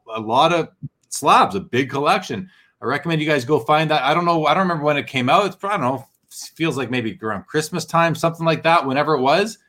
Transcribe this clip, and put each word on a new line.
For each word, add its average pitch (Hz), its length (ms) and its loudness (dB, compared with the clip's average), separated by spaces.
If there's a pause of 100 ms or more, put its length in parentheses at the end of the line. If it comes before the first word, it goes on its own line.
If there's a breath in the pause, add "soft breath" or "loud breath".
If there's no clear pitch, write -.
(160)
a 110 40 -6
lot 123 340 2
of 160 160 -2 (400)
slabs, 190 440 2
a 98 60 -2
big 120 320 -4
collection. 185 580 -2 (320 soft breath)
I - 40 -8
recommend 151 360 -2
you 151 60 -2
guys 147 180 0
go 147 140 2
find 156 320 0
that. 151 100 2
I 139 140 2
don't 175 100 0
know. 165 220 2
I 147 80 4
don't 190 80 2
remember 170 220 -2
when 147 120 2
it 135 80 -4
came 131 240 -2
out. 185 160 4
It's 185 100 -4
probably, 202 220 -4
I 165 100 -4
don't 135 100 -2
know, 123 100 -14 (240)
feels - 460 -4
like 127 120 -4
maybe 110 320 -4
around 107 240 -6
Christmas 156 400 -4
time, 165 300 0
something 165 300 -2
like 160 180 0
that, 160 240 4
whenever 143 280 0
it 127 60 0
was. 175 360 2 (120)